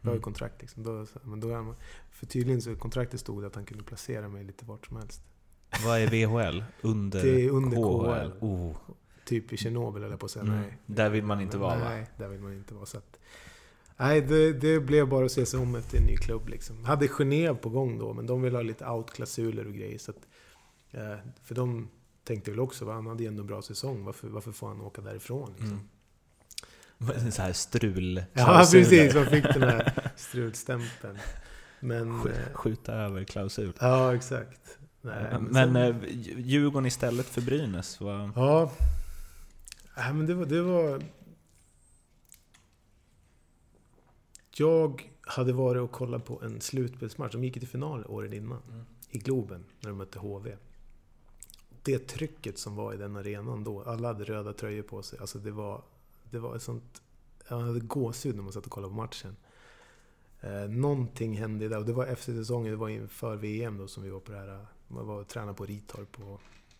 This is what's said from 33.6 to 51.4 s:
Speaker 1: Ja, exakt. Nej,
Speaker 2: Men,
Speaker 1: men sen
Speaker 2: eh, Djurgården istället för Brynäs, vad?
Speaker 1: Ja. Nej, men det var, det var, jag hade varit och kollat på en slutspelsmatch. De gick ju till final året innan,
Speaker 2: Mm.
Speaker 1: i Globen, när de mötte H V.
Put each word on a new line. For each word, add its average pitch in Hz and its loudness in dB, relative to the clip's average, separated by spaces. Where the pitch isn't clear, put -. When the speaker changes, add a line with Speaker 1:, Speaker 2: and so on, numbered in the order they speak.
Speaker 1:
Ja, 127 4
exakt. 123 -6
Nej, 110 -8
Speaker 2:
Men, 117 -2
Speaker 1:
men 113 -4
sen 127 8
Speaker 2:
eh, 120 4
Djurgården 139 2
istället 120 -2
för - -4
Brynäs, 120 -4
vad? 101 -6
Speaker 1:
Ja. 143 4
Nej, 127 -2
men 156 0
det 175 0
var, 180 -2
det 156 2
var, 165 2
jag 156 4
hade 127 0
varit 123 2
och 123 -6
kollat 120 -6
på 120 -12
en 110 -10
slutspelsmatch. 123 -6
De 120 -4
gick 127 -6
ju 120 -8
till 123 -10
final 131 -8
året 104 -8
innan, 110 -10
Speaker 2:
Mm. 113 -16
Speaker 1:
i 123 -8
Globen, 101 -4
när 107 -10
de 98 -8
mötte 95 -12
H 101 -10
V. 104 -12